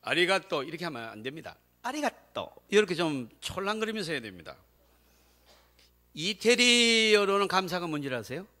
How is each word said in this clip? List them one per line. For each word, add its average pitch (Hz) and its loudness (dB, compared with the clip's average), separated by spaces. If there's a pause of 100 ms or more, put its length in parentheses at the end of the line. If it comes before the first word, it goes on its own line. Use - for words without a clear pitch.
아리가또 170 0
이렇게 160 -10
하면 139 -8
안 107 -14
됩니다. 131 -12 (260)
아리가또 254 -6 (200)
이렇게 196 4
좀 147 -4 (120)
촐랑거리면서 214 -6
해야 147 -4
됩니다. 90 -16 (1600)
이태리어로는 214 4
감사가 180 -2
뭔지 147 -4
아세요? 127 -8 (120)